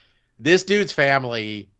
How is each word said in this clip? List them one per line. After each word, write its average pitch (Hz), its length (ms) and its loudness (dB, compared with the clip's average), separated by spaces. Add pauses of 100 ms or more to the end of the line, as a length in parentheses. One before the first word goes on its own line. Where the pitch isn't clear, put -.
(400)
this 175 240 2
dude's 196 280 0
family 117 760 -2 (120)